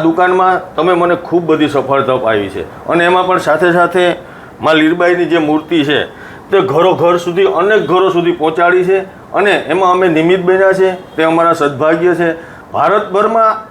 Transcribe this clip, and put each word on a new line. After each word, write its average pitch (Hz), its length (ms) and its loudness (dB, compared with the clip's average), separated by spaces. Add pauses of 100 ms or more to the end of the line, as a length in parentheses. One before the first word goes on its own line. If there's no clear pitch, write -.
દુકાનમાં 180 560 2 (160)
તમે 175 240 0
મને 175 160 0
ખૂબ 170 340 -2
બધી 156 240 0
સફળતા 131 460 0
અપાવી 104 340 -2
છે. 92 80 -8 (260)
અને 170 200 0
એમાં 180 180 2
પણ 185 220 -2
સાથે 160 240 2
સાથે 175 320 2 (560)
માં 156 220 2
લીરબાઈની 175 500 2
જે 170 160 2
મૂર્તિ 156 400 0
છે 143 100 2 (520)
તે 190 200 4
ઘરો 170 240 2
ઘર 170 240 2
સુધી, 175 320 0 (100)
અનેક 202 300 2
ઘરો 185 200 2
સુધી 170 280 0
પહોંચાડી 175 460 2
છે 190 140 0 (360)
અને 196 180 0 (200)
એમાં 185 180 2
અમે 185 180 2
નિમિત્ત 170 380 2
બન્યા 190 340 2
છે. 190 80 4 (280)
તે 156 80 -2
અમારા 165 360 2
સદભાગ્ય 156 540 0
છે. 165 160 0 (420)
ભારતભરમાં, 208 800 0 (180)